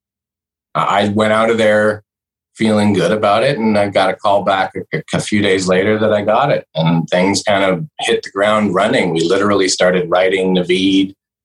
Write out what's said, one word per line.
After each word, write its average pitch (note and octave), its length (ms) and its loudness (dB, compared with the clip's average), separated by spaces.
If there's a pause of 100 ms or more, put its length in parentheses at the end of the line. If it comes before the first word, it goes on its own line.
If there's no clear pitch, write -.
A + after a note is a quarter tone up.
(760)
I, F#2+ 300 0
I G#2 60 -2
went G#2+ 220 0
out A2 180 2
of A2+ 80 0
there G#2+ 440 0 (540)
feeling G#2+ 360 0
good F2 200 0
about G#2+ 300 2
it. C#3 160 0
And A2 200 0
I G2+ 100 0
got F#2+ 220 0
a F#2 60 -4
call G2+ 280 0
back F#2+ 280 -2 (200)
a, - 100 -4 (120)
a - 60 0
few G#2+ 200 -2
days G2 280 0
later G2 300 2
that G#2+ 140 0
I G#2 100 0
got A#2 280 0
it - 240 -2
and E2 340 0
things F#2+ 340 0
kind G2 220 0
of F2+ 220 -2 (140)
hit - 220 -2
the - 80 -14
ground G#2 440 0
running. G#2 380 0
We D#2+ 80 0
literally G2 480 0
started F#2 420 0
writing F#2 440 0
Naveed F#2+ 600 0 (300)